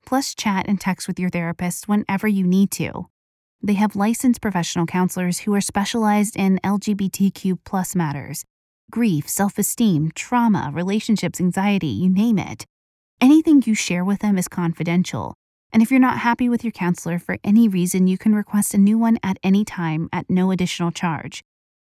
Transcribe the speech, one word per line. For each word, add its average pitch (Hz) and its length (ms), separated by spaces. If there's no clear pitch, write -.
plus 262 300
chat 196 340
and 202 120
text - 260
with 180 140
your 180 100
therapist 170 560
whenever 208 400
you 196 180
need 190 280
to. - 340
They 202 120
have 208 200
licensed 226 480
professional 175 440
counselors 180 520
who 208 160
are 202 60
specialized 208 760
in 190 280
L 196 140
G 208 160
B 196 140
T 196 220
Q 185 260
plus - 380
matters, 147 500
grief, 202 360
self-esteem, 190 880
trauma, 233 580
relationships, 185 680
anxiety, 190 480
you 165 200
name 202 300
it. - 260
Anything 294 460
you 220 80
share 180 300
with 196 160
them 202 180
is 180 80
confidential. 170 880
And 226 100
if 220 80
you're 269 80
not 247 200
happy 240 300
with 240 140
your 233 80
counselor 175 480
for 185 240
any 220 240
reason, 185 400
you 185 120
can 214 160
request 208 400
a 208 40
new 208 200
one 226 240
at 190 200
any 196 220
time 165 480
at 180 160
no 185 220
additional 175 420
charge. - 500